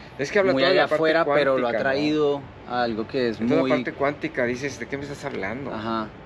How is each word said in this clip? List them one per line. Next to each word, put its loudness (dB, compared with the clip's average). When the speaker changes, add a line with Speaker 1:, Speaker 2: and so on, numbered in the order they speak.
Speaker 1:
Es -4
que 4
habla 4
Speaker 2:
muy 2
Speaker 1:
toda 4
Speaker 2:
allá 6
Speaker 1:
la 2
parte 0
Speaker 2:
afuera, 4
pero 4
lo 2
ha 0
Speaker 1:
cuántica, 2
¿no? -
Speaker 2:
traído 2
a 0
algo -2
que 0
es -4
Speaker 1:
En 0
toda 4
Speaker 2:
muy 2
Speaker 1:
parte 0
cuántica, -2
dices, -4
¿de -8
qué -8
me -8
estás -10
hablando? -8
Speaker 2:
Ajá. -4